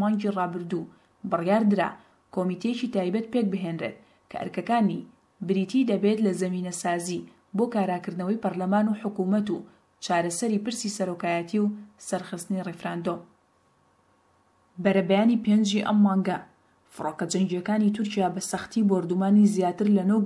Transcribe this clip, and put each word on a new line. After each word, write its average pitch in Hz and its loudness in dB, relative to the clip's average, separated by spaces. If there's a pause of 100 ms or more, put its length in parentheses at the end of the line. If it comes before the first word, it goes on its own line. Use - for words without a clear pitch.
مانگی 208 0
ڕابردوو 175 -4 (400)
بڕیاردرا 190 2 (460)
کۆمیتەیەکی 190 -2
تایبەت 196 -2
پێک 233 0
بهێنرێت 165 -6 (340)
کە - -12
ئەرکەکانی 185 0 (400)
بریتی 190 2
دەبێت 202 2
لە 185 2
زەمینە 180 -4
سازی 175 -4 (300)
بۆ 220 2 (100)
کاراکردنەوەی 185 -2
پەرلەمان 185 0
و 214 -2
حکوومەت 208 0
و - -4 (400)
چارەسەری 180 0
پرسی 226 -6
سەرۆکایەتی 175 -2
و 208 0 (360)
سەرخستنی 180 -6
ڕیفراندۆم. 175 -6 (1600)
بەرەبەیانی 196 4
پێنجی 208 2
ئەم 214 2
مانگە، 190 0 (560)
فڕۆکە 156 -6
جەنگیەکانی 196 0
تورکیا 208 0
بە 185 -6
سەختی 208 -2
بۆردومانی 190 6
زیاتر 185 0
لە 180 0
نۆ 214 4